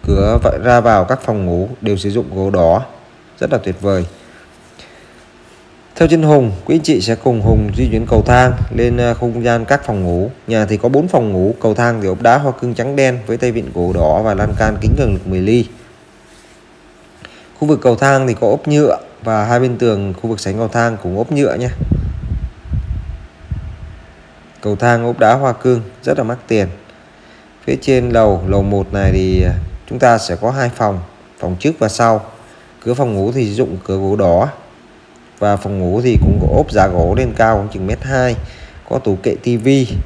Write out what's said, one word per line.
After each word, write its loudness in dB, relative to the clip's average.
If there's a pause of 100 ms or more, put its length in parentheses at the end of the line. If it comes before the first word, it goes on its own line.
cửa 2
v-, 0
ra 4
vào 4
các -2
phòng -2
ngủ -2 (120)
đều -2
sử -4
dụng -4
gỗ -2
đỏ, 4 (580)
rất -2
là 0
tuyệt -4
vời. 0 (1900)
Theo 4
chân 4
Hùng, 4 (120)
quý 0
anh 2
chị 2
sẽ -2
cùng -2
Hùng 2
di 0
chuyển -2
cầu 4
thang 4 (240)
lên, 2
à, 0
không -4
gian 0
các 0
phòng -2
ngủ. -2 (160)
Nhà 0
thì -2
có 0
bốn 2
phòng 0
ngủ, 0
cầu 0
thang 0
thì 0
ốp -4
đá 4
hoa -2
cương -4
trắng -4
đen 0
với -2
tay 0
vịn -6
gỗ -2
đỏ 2
và 0
lan -2
can 0
kính 2
cường 2
lực -4
mười -2
ly. 2 (1900)
Khu -2
vực 4
cầu 4
thang 2
thì 0
có -2
ốp 0
nhựa 2 (260)
và 0
hai 2
bên -2
tường 0
khu -4
vực -4
sảnh -4
cầu -2
thang -2
cũng -4
ốp -4
nhựa 0
nha. -4 (3000)
Cầu -2
thang 2
ốp -4
đá 6
hoa 0
cương 0 (200)
rất 0
là -2
mắc -6 (100)
tiền. 0 (960)
Phía -2
trên 0
lầu, 4
lầu 2
một -2
này 2
thì, 2
à, 2 (380)
chúng -6
ta 4
sẽ -4
có -2
hai -2
phòng, -2 (380)
phòng -6
trước -2
và 0
sau. 0 (600)
Cửa -2
phòng -2
ngủ -2
thì 0
sử -4
dụng -2
cửa -4
gỗ 0
đỏ 4 (920)
và 0
phòng -6
ngủ 0
thì 2
cũng 2
có 2
ốp 0
giá 4
gỗ 0
lên -2
cao 2
khoảng -2
chừng -8
mét -4
hai. -2 (520)
Có -4
tủ -2
kệ -2
tivi 0 (180)